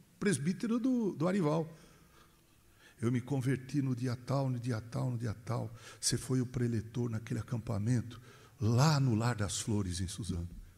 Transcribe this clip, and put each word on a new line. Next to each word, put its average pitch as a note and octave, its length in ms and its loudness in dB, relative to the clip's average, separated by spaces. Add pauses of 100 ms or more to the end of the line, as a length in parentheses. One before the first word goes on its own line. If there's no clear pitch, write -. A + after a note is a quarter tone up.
(200)
presbítero F#3 580 0
do, A#3+ 340 2
do D3 140 0
Arival. E3 500 2 (1300)
Eu A#2 80 4
me B2+ 100 2
converti C3 640 0
no C3 140 0
dia A#2+ 200 -2
tal, C3+ 320 0
no B2 120 -2
dia A#2 200 -2
tal, C3 300 -2
no A#2+ 80 -2
dia A2+ 160 -2 (100)
tal. A2+ 260 -2 (300)
Você - 160 2
foi C3 240 0
o B2 60 0
preletor A#2+ 640 -2
naquele A2+ 300 -4
acampamento, A2 800 0 (420)
lá C3+ 400 6
no B2 160 4
Lar A#2 180 2
das G#2 260 -2
Flores, F#2+ 400 0
em F#2+ 60 0
Suzano. F2 420 -4 (300)